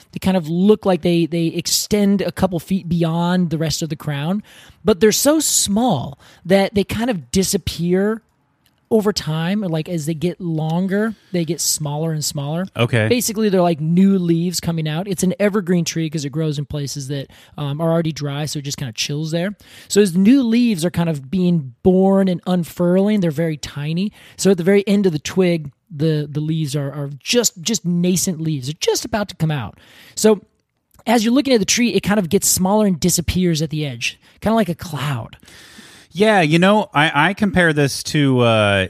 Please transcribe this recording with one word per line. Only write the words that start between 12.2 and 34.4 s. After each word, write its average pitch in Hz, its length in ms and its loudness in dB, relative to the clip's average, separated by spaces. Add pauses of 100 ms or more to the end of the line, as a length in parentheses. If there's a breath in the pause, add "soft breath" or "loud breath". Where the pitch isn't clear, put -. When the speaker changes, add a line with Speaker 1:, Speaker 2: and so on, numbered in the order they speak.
Speaker 1:
smaller. 151 440 -6 (100)
Speaker 2:
Okay. 113 300 2
Speaker 1:
Basically, 220 420 0
they're 185 100 2
like 175 220 2
new 185 380 4
leaves 170 400 0
coming 160 280 -4
out. 165 200 -6
It's 190 160 -4
an 185 160 0
evergreen 185 440 0
tree 160 280 -4
'cause 147 140 -6
it 143 40 -8
grows 151 300 -4
in 147 60 -6
places 143 420 -8
that, 139 240 -8 (260 soft breath)
um, 147 240 -6
are 165 100 0
already 165 200 0
dry, 143 340 -6
so 147 140 -8
it - 60 -6
just 139 120 -8
kinda 131 160 -8
chills 151 380 -6
there. 175 240 -4 (320 loud breath)
So - 120 2
as 190 160 4
new 233 280 6
leaves 226 420 2
are 175 60 -2
kind 170 180 0
of 135 220 -6
being 170 500 0
born 190 460 4
and 180 180 -2
unfurling, 185 760 0
they're 170 100 0
very 156 260 -2
tiny. 165 540 -6 (260 loud breath)
So 190 140 2
at 190 60 2
the 170 60 -4
very 196 240 4
end 202 200 2
of 180 40 4
the 151 60 -2
twig, 170 540 0 (180)
the, 151 400 -2
the 147 120 -6
leaves 156 340 -2
are, 139 160 -4
are 143 180 -8 (100)
just, - 440 -2
just 214 220 -4
nascent 175 540 0
leaves. 151 280 -4
They're 156 120 -6
just - 260 -2
about 208 240 -4
to - 60 -18
come 160 140 0
out. 127 300 -6 (340 loud breath)
So 214 280 2 (680)
as 226 180 2
you're 233 80 2
looking 269 200 2
at 226 60 4
the 190 60 0
tree, 233 300 0
it 190 60 0
kind 208 180 0
of 175 100 -2
gets 196 180 0
smaller 202 380 2
and 180 140 2
disappears 175 640 0
at 143 80 -4
the 151 160 -4
edge, 120 320 -8 (200 soft breath)
kinda 208 140 0